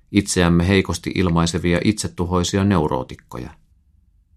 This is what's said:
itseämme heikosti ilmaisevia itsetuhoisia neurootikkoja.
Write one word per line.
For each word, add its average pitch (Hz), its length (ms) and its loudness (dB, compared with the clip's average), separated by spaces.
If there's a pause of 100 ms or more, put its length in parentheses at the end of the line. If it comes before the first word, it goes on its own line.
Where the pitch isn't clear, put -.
(120)
itseämme 87 560 2
heikosti 95 460 0
ilmaisevia 85 680 0
itsetuhoisia 92 800 -2
neurootikkoja. 73 840 -2 (880)